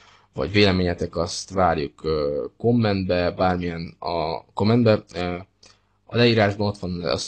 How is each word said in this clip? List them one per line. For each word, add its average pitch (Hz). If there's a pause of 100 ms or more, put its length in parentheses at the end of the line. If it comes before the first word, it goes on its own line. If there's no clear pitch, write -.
(340)
vagy 76
véleményetek, 92
azt -
várjuk, 82
ö, 73 (120)
kommentbe, 98
bármilyen 87
a 82 (100)
kommentbe. 110 (100)
Ö, 90 (680)
a -
leírásban 110
ott 104
van, 87 (240)